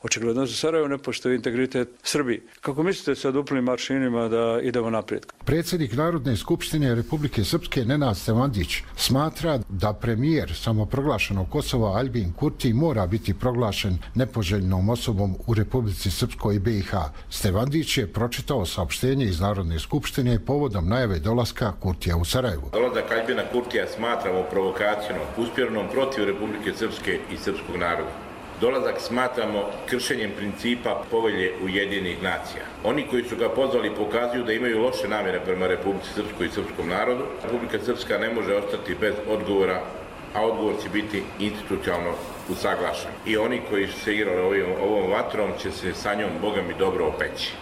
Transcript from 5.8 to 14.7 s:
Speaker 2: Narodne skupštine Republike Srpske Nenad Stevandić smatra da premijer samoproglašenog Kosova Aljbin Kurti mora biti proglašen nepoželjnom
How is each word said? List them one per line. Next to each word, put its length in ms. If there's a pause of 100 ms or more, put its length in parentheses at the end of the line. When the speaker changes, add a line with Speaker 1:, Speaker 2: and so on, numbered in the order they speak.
Speaker 2:
Narodne 440
skupštine 580
Republike 500
Srpske 400
Nenad 320
Stevandić 600 (200)
smatra 720
da 240
premijer 640
samoproglašenog 960
Kosova 480
Aljbin 340
Kurti 400
mora 340
biti 280
proglašen 640 (160)
nepoželjnom 760